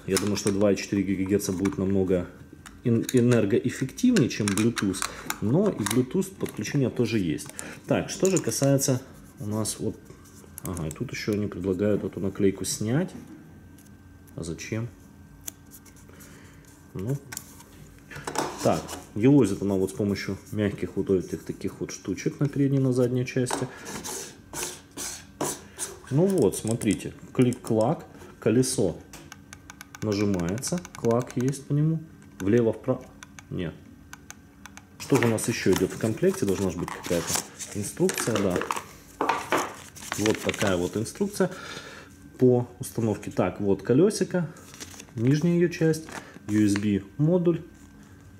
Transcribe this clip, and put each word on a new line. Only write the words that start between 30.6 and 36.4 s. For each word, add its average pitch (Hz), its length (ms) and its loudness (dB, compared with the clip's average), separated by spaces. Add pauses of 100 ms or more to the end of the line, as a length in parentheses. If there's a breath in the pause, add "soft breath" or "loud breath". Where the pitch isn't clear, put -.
клак 117 400 0
есть 131 300 -2
по 147 80 -2
нему, 156 260 2 (400)
влево-вправо, 113 640 2 (460)
нет. 90 240 -6 (1200)
Что - 180 2
же 117 100 4
у 117 40 4
нас 110 160 0
еще 110 260 2
идет 90 200 2
в - 60 -10
комплекте? 180 480 0